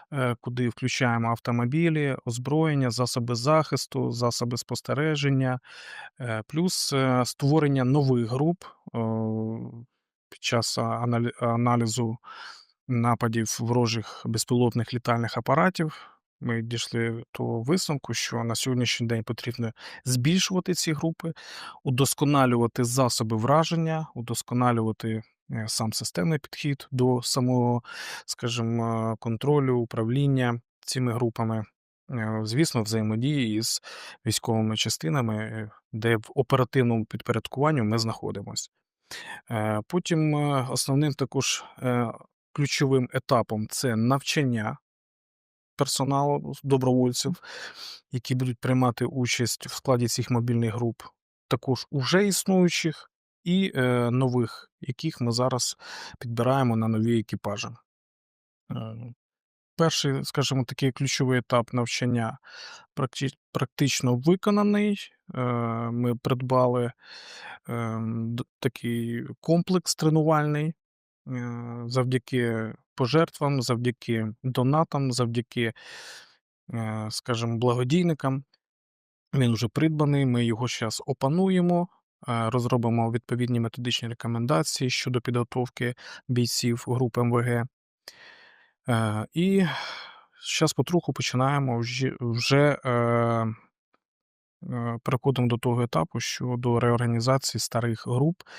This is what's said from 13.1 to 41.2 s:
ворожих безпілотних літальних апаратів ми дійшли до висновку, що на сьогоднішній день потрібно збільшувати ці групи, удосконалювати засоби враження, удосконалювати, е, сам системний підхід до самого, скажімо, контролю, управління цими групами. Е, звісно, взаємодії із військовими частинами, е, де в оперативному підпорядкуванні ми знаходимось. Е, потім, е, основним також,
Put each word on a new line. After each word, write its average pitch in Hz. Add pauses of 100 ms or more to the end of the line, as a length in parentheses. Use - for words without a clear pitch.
ворожих 117
безпілотних 120
літальних 117
апаратів 156 (300)
ми 117
дійшли 117 (140)
до 120
висновку, 147
що 117
на 117
сьогоднішній 123
день 113
потрібно 117 (340)
збільшувати 175
ці 165
групи, 165 (500)
удосконалювати 131
засоби 117
враження, 160
удосконалювати, 113 (280)
е, 110
сам 110
системний 160
підхід -
до 127
самого, 123 (440)
скажімо, 113
контролю, 131
управління 120 (200)
цими 123
групами. 113 (480)
Е, 110
звісно, 120
взаємодії 110
із - (440)
військовими 110
частинами, 120
е, 110 (240)
де 117
в 107 (100)
оперативному 120
підпорядкуванні 131
ми 107
знаходимось. 107 (800)
Е, 107
потім, 156
е, 143
основним 139
також, - (160)